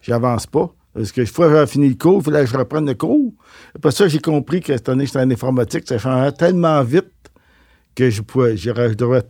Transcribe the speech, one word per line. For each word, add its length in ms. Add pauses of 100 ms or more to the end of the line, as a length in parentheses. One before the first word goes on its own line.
« 0
J'avance 460
pas. » 260 (180)
Parce 200
que 100
une 60
fois 200
que 60
j'avais 140
fini 200
le 80
cours, 240
il 40
fallait 220
que 60
je 60
reprenne 300
le 80
cours. 360 (440)
Après 160
ça, 160
j'ai 120
compris 400
que 140
cette 160
année, 160
j'étais 140
en 100
informatique, 580
ça 120
changeait 320
tellement 520
vite 280 (840)
que 160
je 140
pouvais, 340
j'aurais, 320
je 60
devrais 340